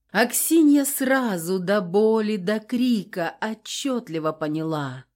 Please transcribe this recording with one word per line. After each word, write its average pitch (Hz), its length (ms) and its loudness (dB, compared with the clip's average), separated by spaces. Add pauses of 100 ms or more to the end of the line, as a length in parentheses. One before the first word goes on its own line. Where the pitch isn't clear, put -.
(120)
Аксинья 285 760 4
сразу 233 760 0
до 196 220 0
боли, 214 560 2
до 208 220 -2
крика 214 800 -2
отчётливо 214 920 -4
поняла. 151 760 -4 (100)